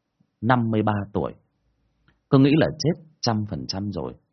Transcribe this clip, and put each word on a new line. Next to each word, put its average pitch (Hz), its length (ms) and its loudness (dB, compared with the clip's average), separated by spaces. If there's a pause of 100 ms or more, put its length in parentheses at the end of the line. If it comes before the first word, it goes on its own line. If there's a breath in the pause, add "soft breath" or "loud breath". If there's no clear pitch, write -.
(400)
năm 113 300 2
mươi 107 120 2
ba 107 120 0 (180)
tuổi. 71 220 -4 (960)
Cứ 139 80 6
nghĩ 139 180 6
là 120 100 4 (120)
chết 165 240 -4 (180)
trăm 107 300 -2
phần 69 180 -8
trăm 98 240 -6
rồi, 65 220 -8 (180)